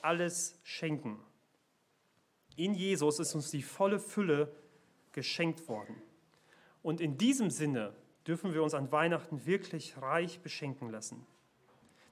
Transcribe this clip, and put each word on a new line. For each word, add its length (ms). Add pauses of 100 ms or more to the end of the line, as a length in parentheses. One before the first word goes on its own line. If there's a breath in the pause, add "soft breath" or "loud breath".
alles 640
schenken? 560 (1400)
In 180
Jesus 460
ist 160
uns 160
die 120
volle 360
Fülle 560 (560 loud breath)
geschenkt 560
worden. 280 (880 soft breath)
Und 180
in 160
diesem 320
Sinne 460 (320)
dürfen 260
wir 100
uns 100
an 200
Weihnachten 520
wirklich 560
reich 380
beschenken 500
lassen. 360 (880 soft breath)